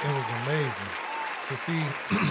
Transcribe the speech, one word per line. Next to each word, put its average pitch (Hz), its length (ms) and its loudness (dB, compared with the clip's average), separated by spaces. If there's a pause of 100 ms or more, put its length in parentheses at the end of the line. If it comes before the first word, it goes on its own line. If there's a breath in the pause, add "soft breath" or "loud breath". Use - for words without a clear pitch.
it 139 40 2
was 135 180 2 (180)
amazing 127 460 2 (580)
to 135 100 -2
see. 165 720 2